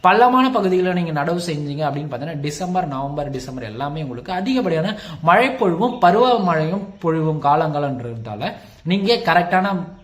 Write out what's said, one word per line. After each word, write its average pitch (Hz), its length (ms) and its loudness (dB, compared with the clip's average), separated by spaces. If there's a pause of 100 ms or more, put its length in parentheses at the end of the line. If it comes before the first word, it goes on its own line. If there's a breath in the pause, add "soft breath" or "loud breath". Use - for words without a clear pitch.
பள்ளமான 247 400 6 (100)
பகுதியில 185 420 2
நீங்க 165 220 -2
நடவு 170 200 -2 (100)
செஞ்சீங்க 147 380 -4
அப்படின்னு 143 240 -4
பாத்தீங்கன்னா 147 360 -8
டிசம்பர், 175 480 -4
நவம்பர், 143 420 -6
டிசம்பர் 120 340 -10
எல்லாமே 143 340 -6
உங்களுக்கு 123 340 -10
அதிகப்படியான 202 580 0 (320 loud breath)
மழை 226 180 6 (140)
பொழிவும் 190 420 0
பருவ 233 300 6 (160)
மழையும் 165 340 0 (200)
பொழிவும் 160 440 0
காலங்கள்ன்றதால 131 1040 -2 (400 loud breath)
நீங்க 202 380 2
கரெக்டான 185 480 2 (240)